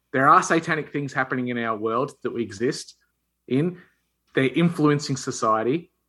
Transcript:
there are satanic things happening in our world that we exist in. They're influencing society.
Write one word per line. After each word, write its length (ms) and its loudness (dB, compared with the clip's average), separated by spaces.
there 160 2
are 160 8
satanic 480 -2
things 220 -6
happening 360 -2
in 80 -4
our 200 -2
world 340 -2
that 100 -4
we 100 -4
exist 520 -4
in. 300 0
They're 180 0
influencing 640 2
society. 720 -2